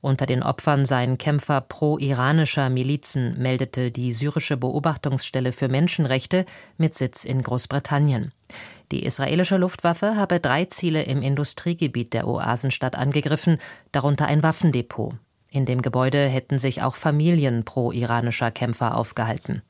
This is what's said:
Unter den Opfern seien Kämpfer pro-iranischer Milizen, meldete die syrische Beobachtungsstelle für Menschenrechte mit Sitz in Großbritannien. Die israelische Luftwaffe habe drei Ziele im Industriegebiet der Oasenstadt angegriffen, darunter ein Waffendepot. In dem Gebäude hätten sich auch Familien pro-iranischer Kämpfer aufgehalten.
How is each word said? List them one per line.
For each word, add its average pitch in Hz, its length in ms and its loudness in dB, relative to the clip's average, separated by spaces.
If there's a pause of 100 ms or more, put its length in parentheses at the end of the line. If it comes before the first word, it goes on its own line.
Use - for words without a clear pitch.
Unter 135 240 2
den 127 160 0
Opfern 139 420 2
seien 127 320 2
Kämpfer 147 460 0
pro-iranischer 139 1040 2
Milizen, 127 720 0
meldete 127 520 0
die 123 220 -4
syrische 143 460 -2
Beobachtungsstelle 131 920 -2
für 135 160 -2
Menschenrechte 147 760 2 (320)
mit 160 180 0
Sitz - 300 -2
in 127 180 -2
Großbritannien. 139 920 0 (600)
Die - 120 -4
israelische 165 520 0
Luftwaffe 180 600 0
habe 185 240 0
drei 151 260 0
Ziele 156 380 0
im 135 180 0
Industriegebiet 139 880 -2
der 113 140 0
Oasenstadt 123 680 -2
angegriffen, 147 640 2 (340)
darunter 143 340 2
ein 151 160 4
Waffendepot. 139 720 0 (360)
In 135 160 0
dem 127 160 0
Gebäude 131 460 2
hätten 131 300 -2
sich 127 240 -2
auch 131 120 0
Familien 147 680 2
pro-iranischer 117 840 0
Kämpfer 117 460 -2
aufgehalten. 113 720 -4